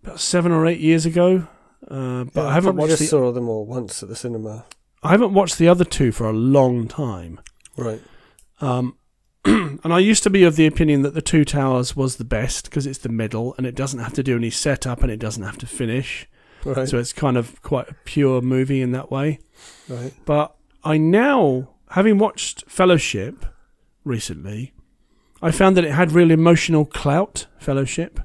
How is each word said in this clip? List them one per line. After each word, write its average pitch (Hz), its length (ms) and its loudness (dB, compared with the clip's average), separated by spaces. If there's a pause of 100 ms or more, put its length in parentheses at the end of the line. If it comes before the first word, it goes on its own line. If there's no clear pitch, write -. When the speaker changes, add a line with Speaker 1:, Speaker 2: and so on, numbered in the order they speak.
Speaker 1:
about - 160 -14
seven 175 320 0
or 160 160 2
eight 170 120 0
years 156 260 2
ago, 175 420 2 (420)
uh, 127 360 -6
but 135 180 -12
Speaker 2:
Yeah, 147 60 -2
Speaker 1:
I 135 40 0
haven't 185 220 2
Speaker 2:
probably 175 60 -4
Speaker 1:
watched 156 100 0
Speaker 2:
just 156 120 2
Speaker 1:
the 151 40 -2
Speaker 2:
saw 135 240 2
them 120 180 -6
all 110 160 -6
once 117 380 -10
at 98 60 -16
the 110 60 -12
cinema. 110 500 -10 (360)
Speaker 1:
I 143 80 -6
haven't 202 240 4
watched 190 240 2
the 165 100 4
other 175 180 6
two 131 260 0
for 113 180 -4
a 107 40 -2
long 123 540 2
time. 92 520 -10 (380)
Speaker 2:
Right. 113 240 -8 (600)
Speaker 1:
Um, 127 360 -4 (220)
<clears throat> - 260 -12
and 170 480 0
I 170 60 4
used 202 240 4
to 214 60 4
be 190 140 6
of 165 120 6
the 160 100 6
opinion 151 380 2
that 143 100 -2
The 160 80 -6
Two 151 240 4
Towers 131 500 -2
was 131 220 -2
the 120 60 -10
best 120 480 -4
'cause 139 160 -4
it's 135 120 -10
the 131 100 -8
middle 113 480 -4
and 127 100 -4
it 123 80 -8
doesn't 131 240 -6
have 113 140 -10
to 135 100 -2
do 127 120 0
any 117 140 -2
setup 127 540 -4
and 127 80 0
it 107 80 -8
doesn't 110 240 -8
have - 160 -10
to 120 80 -12
finish. 123 600 -6 (360)
Speaker 2:
Right. 131 260 -4
Speaker 1:
So 123 80 -2
it's 120 160 -4
kind 131 240 -2
of - 240 -6
quite - 280 -4
a - 60 -18 (100)
pure 131 360 0
movie 131 400 0
in 123 120 -2
that 131 180 -8
way. 143 280 -2 (480)
Speaker 2:
Right. 127 260 -10 (120)
Speaker 1:
But 147 300 -2 (280)
I 156 140 2
now, 165 720 2 (220)
having 202 260 4
watched - 500 -2
Fellowship 165 800 0 (580)
recently, 107 680 -8 (680)
I 165 80 2
found 190 260 4
that 175 80 4
it 147 60 -4
had 160 200 0
real 165 200 6
emotional 160 540 4
clout, - 600 -4 (140)
Fellowship. 135 640 -4